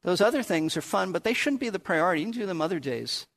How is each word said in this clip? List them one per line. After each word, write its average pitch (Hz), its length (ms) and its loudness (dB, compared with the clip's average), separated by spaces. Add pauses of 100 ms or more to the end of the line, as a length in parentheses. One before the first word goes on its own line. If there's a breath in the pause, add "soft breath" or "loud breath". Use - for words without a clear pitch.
Those 175 200 2
other 240 200 4
things 160 360 0
are 156 40 -4
fun, 190 300 -2
but 175 140 -2
they 226 80 2
shouldn't 277 260 0
be 240 100 -2
the 190 80 -4
priority. 170 440 2
You 185 100 -2
can 233 80 -6
do 214 60 -4
them 175 160 -2
other 160 180 0
days. 120 580 -6